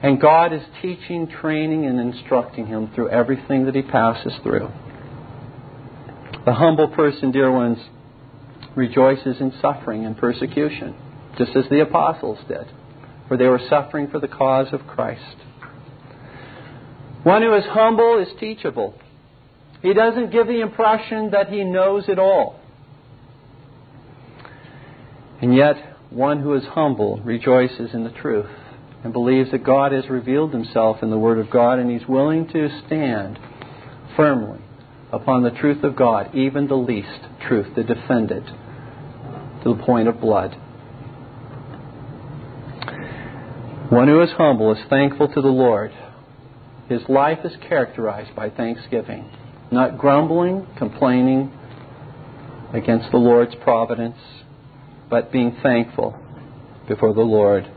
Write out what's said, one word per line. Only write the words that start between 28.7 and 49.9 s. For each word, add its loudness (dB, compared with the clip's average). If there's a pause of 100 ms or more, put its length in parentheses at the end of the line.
and -10
believes 2
that -4
God 2
has -4
revealed -2
Himself 0
in -2
the 0
Word 2
of -4
God, 4
and -2
he's -6
willing 0
to -2 (180)
stand -4 (800)
firmly 2 (520)
upon 0
the 2
truth 0
of 0
God, 2
even 0
the 0
least -4 (260)
truth, 0
to -2
defend -2
it -6 (1160)
to 2
the -8
point 2
of -2
blood. 0 (3250)
One 8
who 8
is 4
humble 4
is -2
thankful 2
to -2
the 2
Lord. 2 (960)
His -2
life 2
is -6 (160)
characterized -4
by -8
thanksgiving, -8 (440)
not 0